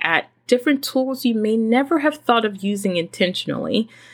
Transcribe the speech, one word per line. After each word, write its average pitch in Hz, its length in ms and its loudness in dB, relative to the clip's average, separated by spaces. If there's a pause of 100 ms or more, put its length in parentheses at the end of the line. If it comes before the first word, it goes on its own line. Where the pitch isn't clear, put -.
at 165 280 0 (180)
different 277 360 2
tools 262 400 -2
you 233 120 2
may 214 200 0
never 247 440 2
have 302 180 0
thought 233 280 0
of 196 180 -6
using 196 340 -2
intentionally 175 920 -2 (260)